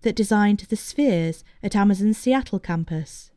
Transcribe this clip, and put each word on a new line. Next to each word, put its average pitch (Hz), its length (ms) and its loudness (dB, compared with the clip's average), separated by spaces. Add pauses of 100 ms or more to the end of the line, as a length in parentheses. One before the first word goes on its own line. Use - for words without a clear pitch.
that 220 160 -2
designed 208 420 2 (100)
the 226 60 -2
spheres 175 680 -2 (180)
at 214 140 -2
Amazon's 202 420 2
Seattle 262 400 0
campus. 165 800 -8